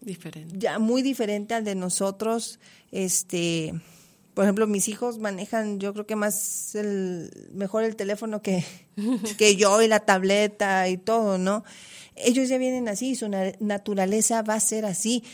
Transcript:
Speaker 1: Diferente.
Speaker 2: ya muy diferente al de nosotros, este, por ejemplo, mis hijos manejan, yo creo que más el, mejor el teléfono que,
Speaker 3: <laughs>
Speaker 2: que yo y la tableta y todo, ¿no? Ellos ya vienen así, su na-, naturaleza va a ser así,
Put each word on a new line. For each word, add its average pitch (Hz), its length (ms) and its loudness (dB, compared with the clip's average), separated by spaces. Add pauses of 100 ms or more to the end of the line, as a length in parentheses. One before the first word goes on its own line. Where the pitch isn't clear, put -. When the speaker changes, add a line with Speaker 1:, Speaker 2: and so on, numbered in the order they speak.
Speaker 1:
Diferente. 165 560 -12
Speaker 2:
ya 190 200 -2
muy 226 240 2
diferente 226 540 -2
al 226 100 -2
de 202 100 -2
nosotros, 196 840 -2 (320)
este, 170 840 -2 (600)
por 196 100 4
ejemplo, 208 220 4
mis 202 200 0
hijos 226 300 -4
manejan, 208 640 -4
yo 196 140 -4
creo 208 120 -8
que 220 100 -6
más - 600 -4
el, 190 760 -4
mejor 202 300 -2
el 220 120 -2
teléfono 208 480 -4
que, 185 200 2 (320)
Speaker 3:
<laughs> 214 420 -2
Speaker 2:
que 214 180 8
yo 202 260 6
y 226 60 6
la 214 140 6
tableta 196 880 2
y 185 80 -2
todo, 214 420 0
¿no? 196 240 0 (540)
Ellos 254 320 4
ya 262 80 2
vienen 254 320 0
así, 247 260 -2
su 220 140 -4
na-, 190 300 -2
naturaleza 208 800 0
va 214 140 0
a 220 40 0
ser 220 260 -2
así, 220 380 -2 (100)